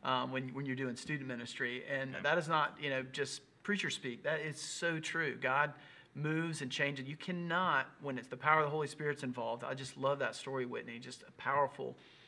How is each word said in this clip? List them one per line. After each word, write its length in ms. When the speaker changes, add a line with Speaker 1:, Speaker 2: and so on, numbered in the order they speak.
Speaker 1:
um, 260
when, 240
when 120
you're 100
doing 200
student 300
ministry. 600
And 240
Speaker 2:
Yeah. 80
Speaker 1:
that 180
is 100
not, 320
you 100
know, 120
just 400
preacher 260
speak. 320
That 180
is 200
so 400
true. 340
God 380
moves 480
and 80
changes. 380
You 80
cannot, 760
when 180
it's 100
the 80
power 240
of 60
the 40
Holy 160
Spirit's 380
involved. 400
I 100
just 220
love 240
that 160
story, 280
Whitney. 360
Just 240
a 80
powerful, 640